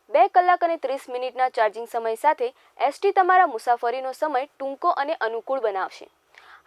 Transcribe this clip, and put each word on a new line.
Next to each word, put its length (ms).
બે 180
કલાક 360
અને 120
ત્રીસ 320
મિનિટના 400
ચાર્જિંગ 400
સમય 260
સાથે 400
એસ 220
ટી 120
તમારા 340
મુસાફરીનો 680
સમય 340
ટૂંકો 420
અને 260
અનુકૂળ 460
બનાવશે. 500